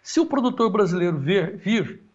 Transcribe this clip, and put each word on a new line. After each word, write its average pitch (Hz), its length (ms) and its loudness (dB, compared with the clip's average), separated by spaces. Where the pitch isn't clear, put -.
Se - 160 -2
o 330 80 4
produtor 247 420 0
brasileiro 175 480 2
ver, 165 400 0
vir, 196 460 -2